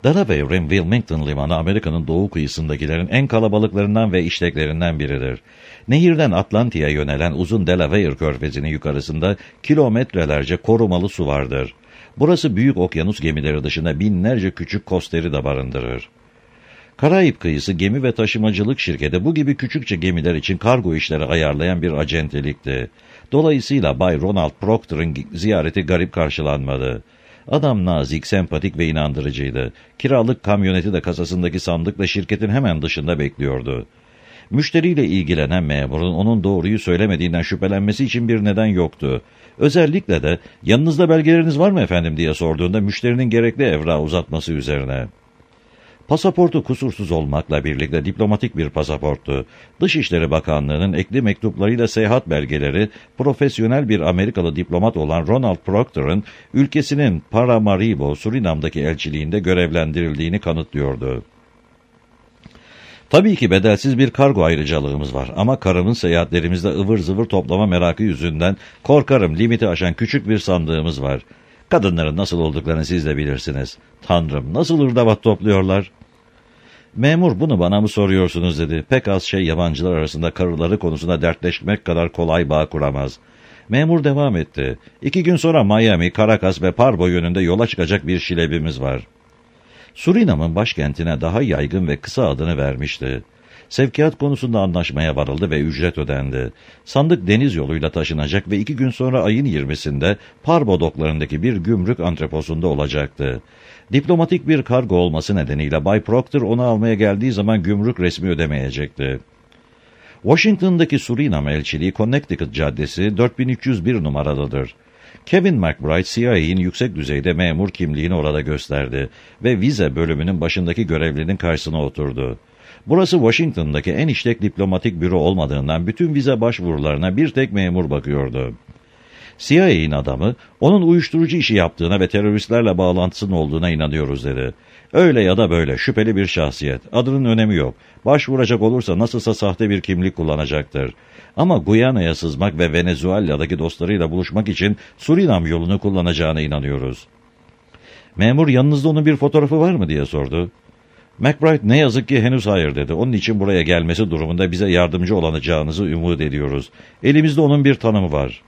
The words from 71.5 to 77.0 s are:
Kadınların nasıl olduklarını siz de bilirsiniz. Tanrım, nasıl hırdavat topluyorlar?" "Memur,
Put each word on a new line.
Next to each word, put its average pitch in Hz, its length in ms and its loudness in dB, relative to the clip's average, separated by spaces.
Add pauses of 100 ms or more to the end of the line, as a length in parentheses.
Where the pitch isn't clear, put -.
Kadınların 82 480 2
nasıl 87 220 -2
olduklarını 80 460 -2
siz 87 200 -2
de 76 120 -2
bilirsiniz. 69 600 -4 (240)
Tanrım, 87 520 -2
nasıl 147 360 2
hırdavat 117 340 2
topluyorlar?" 95 680 2 (1040)
"Memur, 151 440 2